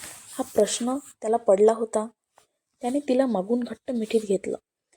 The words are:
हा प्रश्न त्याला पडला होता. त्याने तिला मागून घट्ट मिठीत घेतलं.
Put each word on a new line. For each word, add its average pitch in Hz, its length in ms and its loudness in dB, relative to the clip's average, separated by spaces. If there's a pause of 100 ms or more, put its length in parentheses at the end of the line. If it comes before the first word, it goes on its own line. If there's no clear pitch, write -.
(300)
हा - 120 -6
प्रश्न 233 540 0 (240)
त्याला 220 160 0
पडला 214 360 6
होता. 226 360 -4 (720)
त्याने 254 200 -2
तिला 269 260 2
मागून 214 340 -2
घट्ट 240 300 -8
मिठीत 226 300 0
घेतलं. 202 360 -4 (400)